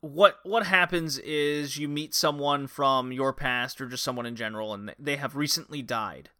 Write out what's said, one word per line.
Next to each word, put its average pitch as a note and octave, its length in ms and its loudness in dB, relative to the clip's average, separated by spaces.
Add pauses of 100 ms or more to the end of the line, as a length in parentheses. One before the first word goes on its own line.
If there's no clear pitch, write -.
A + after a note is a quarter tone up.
what, D#3+ 420 6
what G#3 220 2
happens F3 540 2
is D3 580 -2
you D3 100 -4
meet D3 260 -4
someone C#3+ 540 2
from C3 440 0
your C3 220 0
past B2+ 480 -2
or B2+ 60 -8
just B2 160 -6
someone B2 220 -4
in A#2 100 -8
general, A2 380 -6
and G2+ 160 -10
th-, - 100 -16
they C#3+ 180 -2
have C3+ 180 -6
recently D3 460 -2
died. G#2 480 -6 (100)